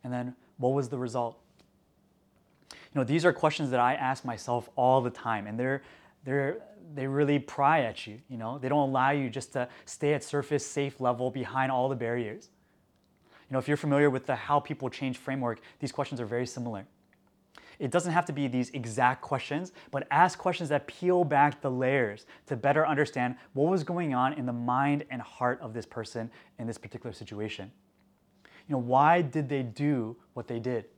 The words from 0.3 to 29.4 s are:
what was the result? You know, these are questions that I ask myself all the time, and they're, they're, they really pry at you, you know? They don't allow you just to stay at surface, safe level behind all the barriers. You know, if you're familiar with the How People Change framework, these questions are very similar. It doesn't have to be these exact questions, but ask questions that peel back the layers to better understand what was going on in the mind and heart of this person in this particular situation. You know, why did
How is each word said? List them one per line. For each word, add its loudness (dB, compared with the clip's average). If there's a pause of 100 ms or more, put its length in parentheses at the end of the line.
what 2
was 0
the -6
result? -4 (1300)
You -8
know, 2
these 2
are 8
questions 0
that 2
I 4
ask -2
myself -4
all 6
the -2
time, -4
and -6
they're, -2 (420)
they're, -2 (320)
they -4
really 4
pry 2
at -6
you, -14
you -12
know? -6
They -4
don't 4
allow 2
you 0
just -10
to -2 (160)
stay 0
at -4
surface, -2
safe -4
level 0
behind -2
all 0
the -2
barriers. -4 (1000)
You -8
know, 2
if -6
you're 2
familiar 4
with -4
the 0
How 0
People -6
Change -6
framework, -4 (180)
these -6
questions -6
are -4
very -2
similar. -8 (920)
It -4
doesn't 0
have 4
to -6
be -2
these 0
exact 0
questions, -4 (180)
but -6
ask 6
questions -2
that 0
peel 2
back 4
the -2
layers 0 (200)
to -4
better 4
understand 0 (160)
what 2
was 0
going -2
on 2
in -6
the -4
mind 0
and -8
heart -2
of -10
this -8
person -8 (280)
in -8
this -8
particular -12
situation. -10 (1000)
You 0
know, 2
why 6
did -2